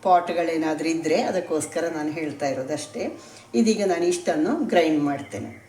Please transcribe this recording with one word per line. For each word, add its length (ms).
ಪಾಟ್ಗಳೇನಾದ್ರೂ 880
ಇದ್ರೆ 240
ಅದಕ್ಕೋಸ್ಕರ 540
ನಾನು 200
ಹೇಳ್ತಾ 360
ಇರೋದಷ್ಟೇ. 500
ಇದೀಗ 240
ನಾನು 100
ಇಷ್ಟನ್ನು 380
ಗ್ರೈಂಡ್ 360
ಮಾಡ್ತೇನೆ. 420